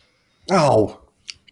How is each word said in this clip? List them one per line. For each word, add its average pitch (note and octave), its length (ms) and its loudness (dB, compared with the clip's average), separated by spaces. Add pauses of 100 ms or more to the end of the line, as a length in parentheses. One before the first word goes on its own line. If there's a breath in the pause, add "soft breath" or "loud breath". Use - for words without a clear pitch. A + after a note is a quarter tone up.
(500)
Oh. C3 500 0 (520)